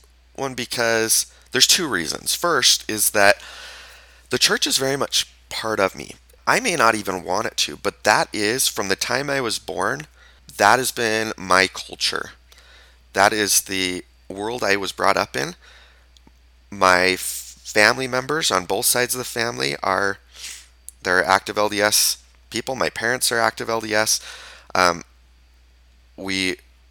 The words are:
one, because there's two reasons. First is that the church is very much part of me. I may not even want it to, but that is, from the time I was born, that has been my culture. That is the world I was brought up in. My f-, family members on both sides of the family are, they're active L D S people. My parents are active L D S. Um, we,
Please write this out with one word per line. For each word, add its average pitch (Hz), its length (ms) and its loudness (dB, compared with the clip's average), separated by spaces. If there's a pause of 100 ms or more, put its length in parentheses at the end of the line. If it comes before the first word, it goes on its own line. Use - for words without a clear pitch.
(340)
one, 135 200 -8
because 113 720 0 (260)
there's 131 160 2
two 175 180 2
reasons. 87 480 -4
First 156 540 0
is 107 220 -2
that 101 300 4 (920)
the 127 80 -2
church - 280 0
is 294 120 -2
very 135 180 -2
much - 320 -4 (200)
part 110 300 -4
of 95 160 2
me. - 220 -14 (280)
I 135 140 4
may 226 160 -2
not 113 220 4
even 95 260 -6
want 92 240 -2
it - 120 -8
to, 76 180 -4
but - 260 -6
that 131 300 4
is, 110 340 0
from 104 220 -4
the 95 80 0
time 139 340 -4
I 139 100 -2
was 113 200 -4
born, 104 480 -6 (480)
that 107 240 6
has 127 100 -2
been 110 460 -2
my 92 320 2
culture. - 640 -8 (800)
That 101 200 6
is 104 300 0
the 92 420 -4 (240)
world 110 360 -6
I 98 100 4
was 95 160 -4
brought 95 260 2
up 101 200 -2
in. 147 180 -6 (1160)
My 92 400 4
f-, - 440 -6 (100)
family 120 440 4
members 131 420 -2
on 90 160 0
both 101 200 -2
sides 123 280 0
of 127 40 -6
the 123 60 -6
family 123 520 -4
are, 98 420 0 (840)
they're 92 220 2
active 98 320 2
L 104 120 2
D 104 120 -2
S - 360 2 (340)
people. - 240 -6
My 90 160 -2
parents 120 400 -2
are 120 80 0
active 113 320 -2
L 113 100 -2
D 107 140 -4
S. 110 260 0 (540)
Um, 90 300 4 (1120)
we, 95 400 -2 (340)